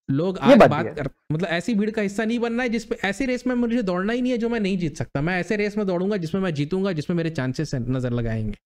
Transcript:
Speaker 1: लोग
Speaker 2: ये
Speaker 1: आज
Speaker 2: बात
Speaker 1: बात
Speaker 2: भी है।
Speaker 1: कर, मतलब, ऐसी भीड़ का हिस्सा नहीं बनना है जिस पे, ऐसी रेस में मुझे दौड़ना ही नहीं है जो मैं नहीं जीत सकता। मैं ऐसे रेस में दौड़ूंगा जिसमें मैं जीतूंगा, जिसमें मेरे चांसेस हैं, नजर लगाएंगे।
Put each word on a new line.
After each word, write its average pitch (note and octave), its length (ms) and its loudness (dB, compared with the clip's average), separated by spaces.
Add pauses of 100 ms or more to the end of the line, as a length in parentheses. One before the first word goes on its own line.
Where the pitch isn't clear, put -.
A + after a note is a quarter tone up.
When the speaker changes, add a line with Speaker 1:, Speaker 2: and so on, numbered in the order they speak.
(100)
Speaker 1:
लोग F3 260 0
Speaker 2:
ये G#3+ 160 6
Speaker 1:
आज C4 60 10
Speaker 2:
बात D3 120 10
Speaker 1:
बात D3+ 120 -2
Speaker 2:
भी E3+ 60 -4
है। - 60 -10
Speaker 1:
कर, D3 140 -6 (240)
मतलब, E3 160 -2
ऐसी E3+ 260 -2
भीड़ G#3 160 0
का A3 120 -2
हिस्सा G3+ 220 -2
नहीं A#3 140 0
बनना A#3 240 -2
है B3+ 60 -2
जिस A3+ 160 -2
पे, - 200 -6
ऐसी G3 220 -2
रेस B3 200 -2
में B3+ 80 0
मुझे A#3+ 280 0
दौड़ना F#3 300 0
ही B3 100 -2
नहीं B3+ 100 0
है A#3+ 60 0
जो A#3 100 0
मैं A#3 120 0
नहीं G3 180 0
जीत E3 180 -2
सकता। - 240 -4
मैं F#3 200 0
ऐसे F3 160 -2
रेस G#3 200 -2
में G#3+ 100 0
दौड़ूंगा F#3+ 300 0
जिसमें F#3 260 -2
मैं F3+ 120 0
जीतूंगा, F#3 380 -2
जिसमें E3+ 240 -2
मेरे E3 140 0
चांसेस D3 440 -4
हैं, C3 60 -2
नजर B2+ 300 -2
लगाएंगे। A2+ 560 -2